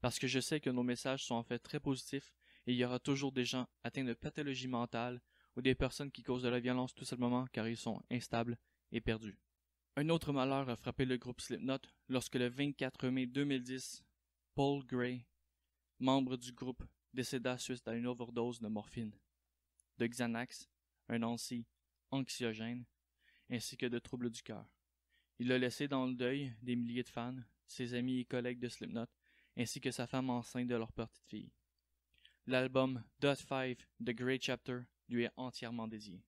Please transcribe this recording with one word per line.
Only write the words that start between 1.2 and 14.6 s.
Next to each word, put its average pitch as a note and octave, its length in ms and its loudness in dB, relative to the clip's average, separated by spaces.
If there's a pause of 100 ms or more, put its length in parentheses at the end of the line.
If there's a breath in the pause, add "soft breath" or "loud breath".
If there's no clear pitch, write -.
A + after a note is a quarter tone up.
sont A#2+ 120 0
en A#2 80 0
fait A#2+ 160 -2
très - 200 -4
positifs C#3 540 -2 (320 soft breath)
et B2 60 2
il B2 60 2
y B2 60 6
aura B2 140 0
toujours C#3 340 0
des B2+ 120 2
gens B2+ 240 -2 (160)
atteints C3 200 -2
de B2 80 0
pathologie C#3 560 -4
mentale A#2+ 540 -2 (340 soft breath)
ou B2 60 -4
des C3 120 8
personnes C3+ 360 -2
qui B2 140 -14
causent B2+ 180 0
de B2 60 4
la B2 120 4
violence B2+ 340 2
tout C3 100 -14
simplement B2 480 2
car A2 160 0
ils A2+ 80 -2
sont A2 340 -4
instables A#2 480 0 (340)
et A#2 80 0
perdus. » A2 380 -2 (580)
Un D3 120 2
autre D#3+ 240 4
malheur C3+ 360 2
a A#2 80 0
frappé - 280 0
le B2+ 120 2
groupe A#2+ 240 -6
Slipknot C3 380 -2 (300)
lorsque B2+ 260 0
le B2 140 4
vingt-quatre C3+ 600 0
mai B2+ 180 2
deux C3 180 0
mille C3+ 180 2
dix, B2+ 400 -8 (520)
Paul C#3 320 4